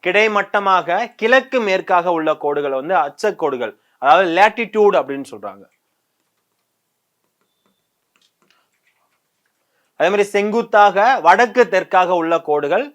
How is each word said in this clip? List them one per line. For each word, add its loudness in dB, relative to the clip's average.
கிடைமட்டமாக 0
கிழக்கு 0
மேற்காக 0
உள்ள -2
கோடுகளை -4
வந்து -4
அச்சக்கோடுகள், -6
அதாவது 4
லேட்டிடியூட் 2
அப்படின்னு -8
சொல்றாங்க. -16
அதே 0
மாதிரி 0
செங்குத்தாக 2
வடக்கு 4
தெற்காக 0
உள்ள -2
கோடுகள் -2